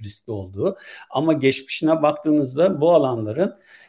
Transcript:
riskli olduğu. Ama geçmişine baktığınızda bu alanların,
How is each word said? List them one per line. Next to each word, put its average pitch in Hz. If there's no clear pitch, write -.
riskli -
olduğu. 101
Ama 156
geçmişine 147
baktığınızda 147
bu 165
alanların, 127